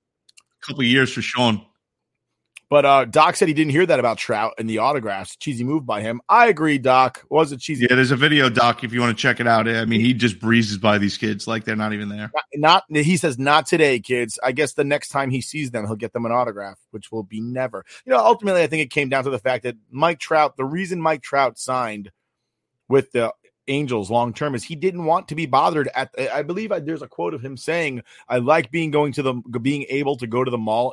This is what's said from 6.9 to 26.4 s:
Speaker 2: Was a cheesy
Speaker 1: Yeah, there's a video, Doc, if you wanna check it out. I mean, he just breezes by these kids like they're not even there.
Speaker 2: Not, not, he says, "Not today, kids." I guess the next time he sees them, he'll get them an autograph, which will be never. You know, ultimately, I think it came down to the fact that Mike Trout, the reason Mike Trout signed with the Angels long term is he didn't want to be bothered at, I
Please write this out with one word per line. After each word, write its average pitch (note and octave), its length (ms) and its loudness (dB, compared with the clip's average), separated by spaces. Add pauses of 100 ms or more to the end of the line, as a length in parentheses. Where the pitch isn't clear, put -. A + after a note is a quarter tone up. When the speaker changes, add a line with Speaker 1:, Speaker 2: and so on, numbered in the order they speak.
Speaker 2:
Was D3 220 2
a C3+ 40 -10
cheesy B2 320 -2
Speaker 1:
Yeah, B2+ 60 4
there's B2+ 160 4
a C#3 60 2
video, C#3+ 320 4
Doc, A#2+ 340 2
if A2+ 100 -8
you A#2+ 80 -2
wanna A#2+ 140 2
check A#2+ 240 0
it A#2+ 80 -2
out. A2+ 220 4
I A2+ 160 -2
mean, A2+ 160 2
he B2+ 140 4
just A2+ 260 0
breezes A2 380 2
by G#2 200 4
these G2 180 -2
kids G#2+ 300 -4
like A2+ 180 -6
they're A2 120 -4
not G#2+ 160 -2
even G#2 160 -8
there. G#2+ 240 -10 (240)
Speaker 2:
Not, D#3+ 320 4
not, D3+ 80 -6
he D#3 200 2
says, C3+ 220 -2
"Not C#3+ 280 2
today, C#3+ 340 2
kids." A#2+ 420 -4
I C3 80 0
guess C3+ 220 -2
the D3 100 0
next C#3+ 280 -4
time C#3 200 -2
he B2+ 120 -2
sees D3 280 -8
them, A2 160 -6
he'll A2 80 -6
get G#2+ 180 -8
them A#2 140 -4
an A#2 60 -4
autograph, G2+ 460 -4 (120)
which G#2 220 -16
will A2 100 -6
be G#2+ 180 -12
never. A#2+ 440 -8 (200)
You B3+ 100 -6
know, A#3+ 40 4
ultimately, G3+ 440 4
I D#3 40 2
think D#3 160 -2
it B2+ 80 -8
came C#3+ 200 -2
down C3+ 140 0
to C#3 60 -4
the B2 80 -2
fact B2+ 240 -2
that A#2+ 140 -6 (160)
Mike D#3+ 260 0
Trout, D3+ 380 0
the C3+ 80 -4
reason F3 360 -4
Mike D#3 220 0
Trout C3+ 340 0
signed A2 540 -4 (800)
with C3 240 2
the A#2 200 0 (340)
Angels B2 440 -2
long A#2+ 240 0
term D3 200 -4
is A#2 100 -6
he E3 100 -12
didn't F3 320 -4
want F3 220 0
to D#3+ 60 -10
be D#3+ 120 -4
bothered D3 480 2
at, C3 240 -4
I C3 240 -4